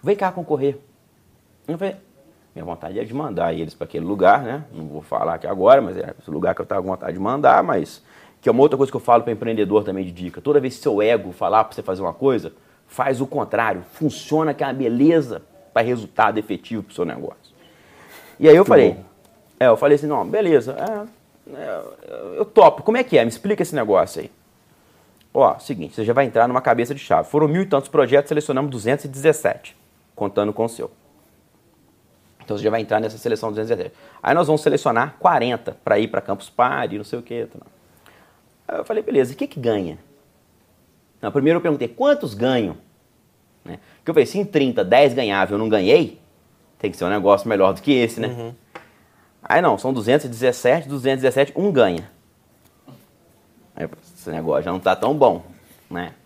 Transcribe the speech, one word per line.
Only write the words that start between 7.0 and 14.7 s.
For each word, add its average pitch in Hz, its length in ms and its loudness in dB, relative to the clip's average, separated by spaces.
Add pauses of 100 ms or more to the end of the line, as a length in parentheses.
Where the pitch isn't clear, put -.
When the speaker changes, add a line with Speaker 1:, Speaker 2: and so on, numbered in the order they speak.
Speaker 1:
de 87 60 -10
mandar, 131 440 2
mas 117 400 -4 (380)
que - 80 -2
é 117 40 2
uma 120 80 2
outra 139 160 4
coisa 131 160 0
que - 40 -8
eu 117 40 -6
falo 120 220 4
pra 120 100 -6
empreendedor 107 520 0
também 95 200 -6
de 90 80 -12
dica. 87 280 -12
Toda 143 200 2
vez 127 160 -8
que - 60 -20
seu 104 180 0
ego 104 320 0
falar 101 320 0
pra - 100 -10
você 107 80 -14
fazer 95 200 -6
uma 87 100 -6
coisa, 113 400 -2 (340)
faz 131 360 -4
o 131 40 -4
contrário. 107 560 -4 (120)
Funciona 151 580 -2
que 147 100 -6
é 139 40 -2
uma 135 80 -6